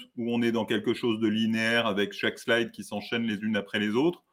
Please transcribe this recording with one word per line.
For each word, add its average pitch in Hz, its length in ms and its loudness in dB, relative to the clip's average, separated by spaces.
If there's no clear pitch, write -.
où 117 180 -2
on 120 80 2
est 117 80 4
dans 113 140 0
quelque 113 300 0
chose 110 260 -2
de 113 80 4
linéaire 113 580 2
avec 110 260 0
chaque - 280 -4
slide 117 320 2
qui 104 100 -14
s'enchaîne 107 400 -4
les 110 140 0
unes 107 200 -2
après 101 220 -2
les 104 120 0
autres. 147 420 0